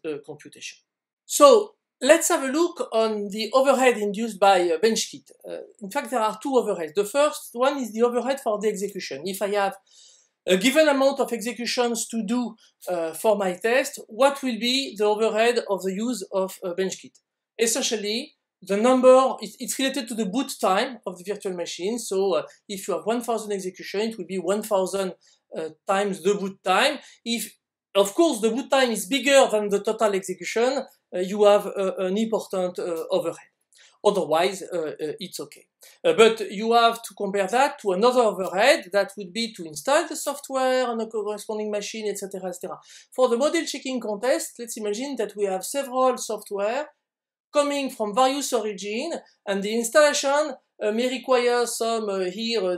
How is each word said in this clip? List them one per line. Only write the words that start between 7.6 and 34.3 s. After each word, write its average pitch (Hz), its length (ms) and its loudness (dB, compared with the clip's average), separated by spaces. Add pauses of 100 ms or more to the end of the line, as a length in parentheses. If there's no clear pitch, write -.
is 220 120 -6
the 220 120 -2
overhead 247 360 0
for 208 200 -2
the 214 100 0
execution. 185 560 -6
If 190 160 -6
I 202 140 -2
have 196 220 0 (680)
a 190 120 4
given 269 300 4
amount 269 340 4
of 233 120 -2
executions 233 760 -4
to 226 140 -4
do, 233 320 -4 (320)
uh, 165 260 -4
for 208 220 2
my 190 180 0
test, 240 540 0
what 269 360 2
will 240 160 -2
be 254 360 -2
the 208 100 0
overhead 220 520 2 (100)
of 190 140 -2
the 190 120 -4
use 214 280 -4 (100)
of, 190 320 -4
uh, 175 120 -6
BenchKit? 185 420 -6 (400)
Essentially, 226 800 -2 (240)
the 196 160 -4
number, 254 640 6
it, 202 200 -12
it's 233 180 -8
related 269 300 -2
to 240 80 -8
the 214 100 0
boot 247 340 -2
time 226 460 0
of 180 100 -8
the 175 80 -18
virtual 196 300 -6
machine. 180 460 -6
So, 196 340 0
uh, 147 100 0 (240)
if 196 200 -10
you 180 80 -2
have 160 100 -6
one 240 160 -2
thousand 214 300 -4
execution, 185 500 -6
it 226 160 -4
will 175 80 -10
be 185 140 -6
one 196 240 -2
thousand, 190 500 -2 (420)
uh, 160 140 -8 (160)
times 196 380 0
the 202 100 4
boot 190 300 -6
time. 240 340 2 (260)
If, 233 320 -6 (380)
of 196 220 2
course, 311 260 4
the 220 80 4
boot 240 220 -4
time 262 180 4
is 190 160 -4
bigger 262 460 6
than 208 180 0
the 202 140 0
total 220 320 0
execution, 226 680 -2 (320)
uh, 180 40 -4
you 202 240 0
have, 202 240 6
uh, 190 320 -4
an 190 180 -2
important, 190 600 -2
uh, 165 320 -6
overhead. 165 400 -4 (520)
Otherwise, 180 600 0